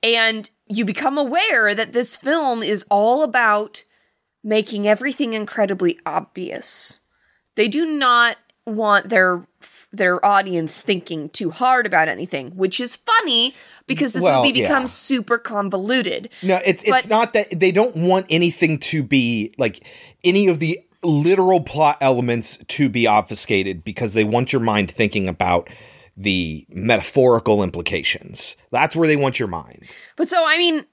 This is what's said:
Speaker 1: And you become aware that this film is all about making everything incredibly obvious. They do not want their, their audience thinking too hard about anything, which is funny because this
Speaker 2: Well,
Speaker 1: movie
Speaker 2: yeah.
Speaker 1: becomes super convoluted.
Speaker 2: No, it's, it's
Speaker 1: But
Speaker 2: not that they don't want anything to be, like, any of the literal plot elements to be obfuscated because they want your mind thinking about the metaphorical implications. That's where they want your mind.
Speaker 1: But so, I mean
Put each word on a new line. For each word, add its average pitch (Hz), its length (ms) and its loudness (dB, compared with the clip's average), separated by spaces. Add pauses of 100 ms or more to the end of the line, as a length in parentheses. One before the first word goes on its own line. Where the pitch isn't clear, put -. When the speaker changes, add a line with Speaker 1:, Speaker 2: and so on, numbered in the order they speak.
Speaker 1:
And 226 460 0 (180)
you 214 200 -4
become 262 320 -2
aware 277 560 0
that 208 180 -6
this 240 240 -2
film 269 460 -2
is 202 280 -4
all 226 320 2
about 220 600 0 (580)
making 214 460 -2
everything 240 460 0
incredibly 196 720 -2
obvious. - 960 -4 (560)
They 220 120 2
do 294 160 -2
not 247 540 2 (260)
want 208 460 0
their, 185 360 2 (460)
their 185 320 0
audience 190 560 0
thinking 170 480 -6
too 175 220 -6
hard 247 360 0
about 165 220 2
anything, 135 440 -8
which 185 280 -2
is 240 160 -6
funny 320 580 0 (320)
because 247 280 -2
this - 100 0
Speaker 2:
Well, 139 180 4
Speaker 1:
movie 254 180 0
Speaker 2:
yeah. 101 80 -2
Speaker 1:
becomes 254 240 0
super 240 440 -2
convoluted. 202 920 -4 (120)
Speaker 2:
No, 185 220 0
it's, 190 180 0
it's 214 80 0
Speaker 1:
But 254 200 2
Speaker 2:
not 226 240 0
that 202 260 -2
they 185 120 4
don't 220 220 2
want 185 360 2
anything 160 480 2
to 156 240 -4
be, 117 560 0
like, 113 260 -2 (400)
any 190 240 4
of 165 120 0
the 165 200 -2 (220)
literal 180 580 2
plot 147 400 0
elements 120 580 0 (100)
to 143 200 0
be 113 180 2
obfuscated 98 760 0
because 104 300 -6
they 110 100 4
want 120 300 0
your 127 80 0
mind 104 280 2
thinking 104 380 -2
about 87 400 0 (500)
the 90 520 -2
metaphorical 110 920 2
implications. - 960 -6 (140)
That's 143 260 0
where 165 100 2
they 151 100 4
want 135 220 0
your 107 100 -2
mind. 71 360 -12 (320)
Speaker 1:
But 339 120 -2
so, 349 180 2
I 311 100 2
mean 339 360 0